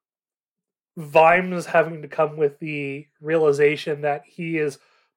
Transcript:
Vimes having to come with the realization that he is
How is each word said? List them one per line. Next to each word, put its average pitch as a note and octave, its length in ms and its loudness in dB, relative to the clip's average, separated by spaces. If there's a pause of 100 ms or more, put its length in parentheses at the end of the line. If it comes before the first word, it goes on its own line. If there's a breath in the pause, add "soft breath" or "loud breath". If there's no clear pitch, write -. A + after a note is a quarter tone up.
(960)
Vimes E3+ 720 2
having D#3+ 360 0
to D3 40 -16
come D3+ 300 -4
with D3 220 -2
the D3 480 -8 (120)
realization D3 800 0
that D3 240 -4
he E3 340 -8
is D3 180 -4 (400)